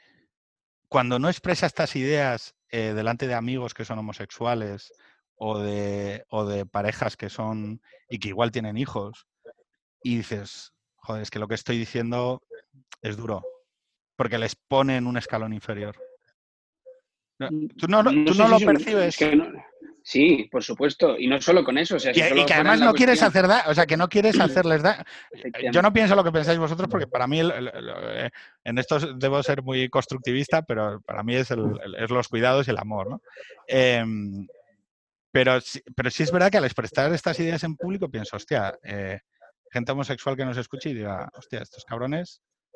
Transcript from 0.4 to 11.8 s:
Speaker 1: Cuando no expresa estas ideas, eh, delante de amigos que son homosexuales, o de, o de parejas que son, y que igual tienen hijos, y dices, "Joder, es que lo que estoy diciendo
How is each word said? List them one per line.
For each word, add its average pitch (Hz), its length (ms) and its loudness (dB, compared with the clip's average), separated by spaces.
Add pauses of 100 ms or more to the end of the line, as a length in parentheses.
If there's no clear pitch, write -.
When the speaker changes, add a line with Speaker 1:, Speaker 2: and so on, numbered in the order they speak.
Speaker 1:
Cuando 123 320 2
no 147 100 0
expresa 180 380 -2
estas - 280 -4
ideas, 135 600 -2 (140)
eh, 110 240 -4
delante 117 340 -4
de 123 80 -4
amigos 120 380 -6
que 110 120 -12
son 113 140 -8
homosexuales, 107 920 -6 (480)
o 110 200 -4
de, 101 720 -6
o 107 160 -2
de 101 200 -4
parejas 104 520 -4
que 101 120 -10
son, 110 520 -8 (280)
y 117 100 -10
que 104 100 -8
igual 110 220 -2
tienen 110 260 -6
hijos, 113 480 -8 (760)
y 120 140 -2
dices, 101 560 -10 (240)
"Joder, 107 260 -10
es 101 80 -12
que - 80 -8
lo 104 80 -6
que 113 80 -6
estoy 120 220 -4
diciendo 123 640 -4 (600)